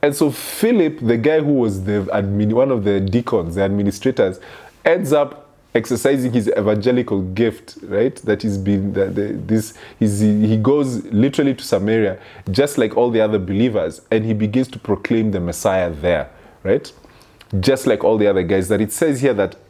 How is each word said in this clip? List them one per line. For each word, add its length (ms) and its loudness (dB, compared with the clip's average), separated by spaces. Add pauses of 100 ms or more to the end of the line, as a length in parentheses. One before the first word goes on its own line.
And 160 0
so 140 2
Philip, 680 0
the 180 0
guy 220 2
who 120 0
was 320 0
the 280 -2
admin-, 420 0
one 160 2
of 140 -2
the 140 2
deacons, 580 -2
the 60 0
administrators, 800 -2 (460)
ends 260 2
up 300 0 (320)
exercising 580 0
his 140 2 (100)
evangelical 680 0
gift, 600 -4
right? 340 -2
That 260 -2
he's 140 -2
been, 360 0
the, 140 0
the, 160 -4 (100)
this, 420 -2 (240)
he's, 220 0
he 360 2
goes 500 0
literally 480 2
to 100 -16
Samaria, 560 0 (300)
just 280 0
like 180 0
all 140 2
the 100 2
other 200 2
believers, 600 -2 (120)
and 120 2
he 100 0
begins 340 0
to 100 -14
proclaim 540 0
the 80 -2
Messiah 500 0
there, 400 -2 (320)
right? 300 0 (680)
Just 300 2
like 160 0
all 120 4
the 120 2
other 160 2
guys, 240 0
that 120 2
it 120 -2
says 280 0
here 140 2
that 220 -2 (140)